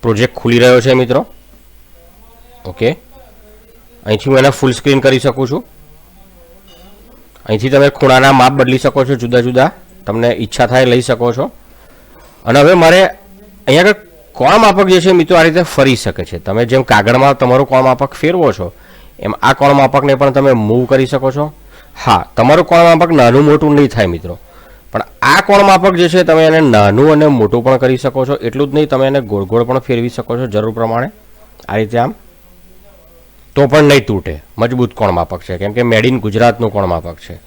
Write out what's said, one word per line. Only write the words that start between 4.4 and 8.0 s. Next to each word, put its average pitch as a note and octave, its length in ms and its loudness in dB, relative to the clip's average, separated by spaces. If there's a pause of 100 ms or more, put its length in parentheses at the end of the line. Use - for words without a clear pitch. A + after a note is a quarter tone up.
ફૂલ C3 220 -2
સ્ક્રીન C3+ 280 0
કરી C3 180 2
શકું C3 300 -4
છું. D3 160 -6 (1800)
અહીંથી G#2+ 220 -4
તમે C#3 200 2
ખૂણાના C3+ 440 2